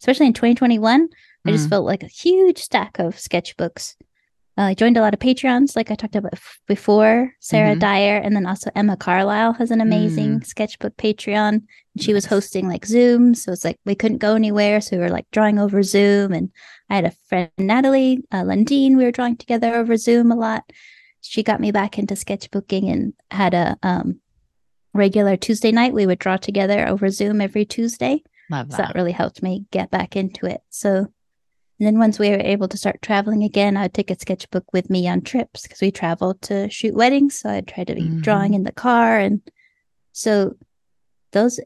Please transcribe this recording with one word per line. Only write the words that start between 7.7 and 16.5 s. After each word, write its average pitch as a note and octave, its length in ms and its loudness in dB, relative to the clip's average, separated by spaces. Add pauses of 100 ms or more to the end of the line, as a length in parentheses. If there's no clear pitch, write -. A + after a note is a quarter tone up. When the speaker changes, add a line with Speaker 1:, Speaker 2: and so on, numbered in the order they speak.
Speaker 2:
Mm-hmm. D#3 80 2
Speaker 1:
Dyer, G3+ 400 2
and G#3 160 -2
then G3 100 0
also F#3+ 300 -6
Emma G#3 220 0
Carlisle G3+ 560 0
has A#3 180 -4
an A3+ 100 2
amazing E3 600 0
Speaker 2:
Mm. - 60 -16
Speaker 1:
sketchbook - 500 -8
Patreon. G#3+ 520 -2 (460)
And - 80 -10
she G#3+ 100 0
was G3+ 120 2
Speaker 2:
Nice. - 60 -6
Speaker 1:
hosting, G3 380 -2
like, E3+ 160 -6
Zoom, A#3+ 500 6
so - 180 -6
it's F3 120 -8
like E3+ 220 -4
we G3+ 80 0
couldn't A3 240 -2
go G#3+ 160 2
anywhere, G#3 460 2
so G#3 160 -6
we F3 60 0
were, F3 80 0
like, - 200 -6
drawing G#3+ 300 2
over G3+ 240 2
Zoom. G3+ 480 2
And F3 180 -4 (400)